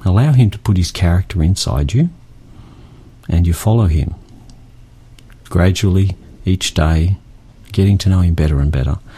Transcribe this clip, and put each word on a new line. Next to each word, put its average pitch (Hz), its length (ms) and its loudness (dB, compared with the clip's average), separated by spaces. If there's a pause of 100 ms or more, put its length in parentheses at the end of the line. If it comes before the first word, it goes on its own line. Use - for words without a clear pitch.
Allow 110 260 2
him 127 200 4
to - 80 -14
put 98 180 0
his 90 140 -2
character 87 520 0
inside 73 480 -2
you 156 180 0 (1160)
and 85 180 0
you 85 80 0
follow 107 340 0
him. 78 280 -2 (1300)
Gradually, 92 640 0 (300)
each - 280 -2
day, 80 440 0 (560)
getting 98 240 2
to 98 120 0
know 92 120 2
him 85 120 2
better 76 280 0
and 73 100 0
better. 67 260 -2 (200)